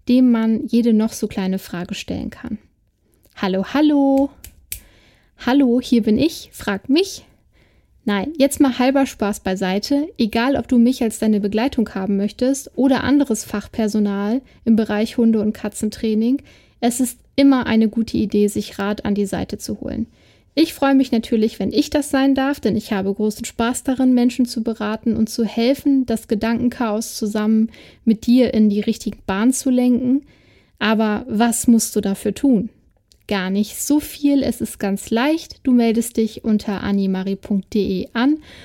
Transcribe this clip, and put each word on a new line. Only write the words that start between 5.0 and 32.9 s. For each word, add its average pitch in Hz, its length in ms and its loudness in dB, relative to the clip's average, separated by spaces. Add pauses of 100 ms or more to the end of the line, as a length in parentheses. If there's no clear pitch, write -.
Hallo, 254 340 2
hier 240 220 2
bin 214 160 2
ich, - 340 -2
frag - 380 -6
mich. 349 340 0 (800)
Nein, 202 320 -4
jetzt 285 240 2
mal 269 200 2
halber 269 260 2
Spaß 208 360 -4
beiseite. 196 640 -2 (100)
Egal, 233 380 0
ob 240 120 -4
du 247 120 4
mich 247 240 2
als 220 160 -4
deine 214 220 2
Begleitung 214 520 -2
haben 196 240 -2
möchtest 247 580 -2
oder 262 280 2
anderes 269 400 2
Fachpersonal 208 1000 -2 (240)
im 226 100 4
Bereich 214 420 0
Hunde- 226 240 4
und 214 120 0
Katzentraining, 220 880 -2 (380)
es 240 200 0
ist 254 200 -4 (160)
immer 269 320 6
eine 220 220 4
gute 226 280 -4
Idee, 208 300 2
sich 208 320 -6
Rat 208 260 -4
an 202 80 0
die 202 140 -2
Seite 190 320 -6
zu 214 220 -10
holen. - 260 -8 (540)
Ich 320 120 0
freue 277 200 0
mich 269 200 2
natürlich, 226 460 0
wenn 196 120 -4
ich 294 180 0
das 294 200 -2
sein 269 260 2
darf, 269 240 -2
denn 214 160 -2
ich - 160 -4
habe 196 220 -2
großen 214 320 -4
Spaß 233 380 -4
darin, 262 300 2
Menschen 247 320 2
zu 240 160 -4
beraten 220 540 -4
und 220 140 0
zu 233 160 -2
helfen, 262 600 0
das 226 220 -4
Gedankenchaos 226 880 -2
zusammen 220 540 0 (340)
mit 220 220 0
dir 240 280 4
in 214 160 4
die 208 120 0
richtigen 214 440 -4
Bahnen 214 280 2
zu - 160 -4
lenken. 247 540 2 (540)
Aber 214 520 0
was 226 380 0
musst 233 280 4
du 208 60 0
dafür 202 320 -2
tun? 240 360 2 (580)